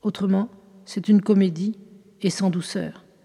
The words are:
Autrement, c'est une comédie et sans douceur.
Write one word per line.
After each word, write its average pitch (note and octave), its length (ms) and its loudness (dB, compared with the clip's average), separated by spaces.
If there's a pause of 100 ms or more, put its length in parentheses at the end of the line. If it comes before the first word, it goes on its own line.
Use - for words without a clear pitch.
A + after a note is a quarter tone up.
Autrement, G3 480 0 (340)
c'est - 240 -8
une G#3 120 8
comédie G3 560 0 (460)
et F#3+ 80 0
sans F#3 180 -2
douceur. E3+ 540 -6 (220)